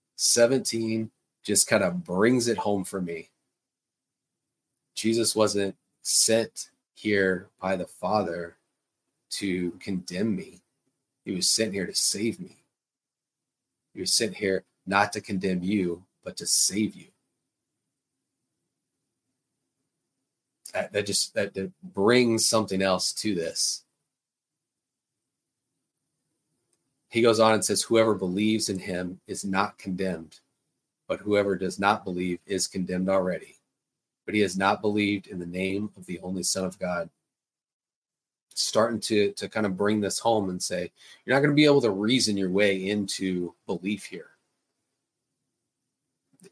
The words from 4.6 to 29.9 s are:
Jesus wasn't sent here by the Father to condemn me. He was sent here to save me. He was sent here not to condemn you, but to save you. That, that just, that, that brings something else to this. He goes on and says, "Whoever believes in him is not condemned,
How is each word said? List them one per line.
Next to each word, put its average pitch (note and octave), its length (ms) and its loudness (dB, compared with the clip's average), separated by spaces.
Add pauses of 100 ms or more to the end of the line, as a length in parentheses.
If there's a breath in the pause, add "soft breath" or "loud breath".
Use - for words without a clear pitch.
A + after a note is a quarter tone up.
Jesus A2+ 420 0
wasn't G2+ 400 2 (260)
sent - 680 0 (240)
here F#2+ 540 0 (120)
by F#2+ 160 -2
the F2 120 -6
Father F2 720 -4 (760)
to F2+ 480 -2
condemn F#2+ 560 -4
me. - 260 -12 (640)
He G2+ 80 -8
was F2+ 180 0
sent A2 240 0
here F#2 140 -4
to - 80 -8
save G#2 440 -2
me. F2+ 180 -16 (1400)
He G2+ 80 -10
was - 120 -2
sent G#2+ 220 0
here F#2+ 280 -2 (220)
not G2+ 280 2
to G#2 80 -6
condemn F#2 420 -2
you, F#2 400 -2 (200)
but - 140 -12
to - 80 -10
save - 500 0
you. - 120 -20 (3750)
That, F2+ 180 -4
that G2+ 140 -2
just, - 280 -4
that, G2+ 200 -2
that F#2+ 180 -6 (100)
brings A2+ 640 4
something G2 360 0
else F#2+ 320 2
to G#2 200 -4
this. - 500 -4 (3250)
He A#2 120 2
goes A2+ 180 6
on A2 140 8
and G2+ 120 2
says, G#2 160 0
"Whoever A2+ 320 4
believes G2+ 560 0
in F#2+ 100 -4
him F2+ 460 -6
is F#2+ 180 -10
not G2 340 -2
condemned, F2+ 600 -6 (680)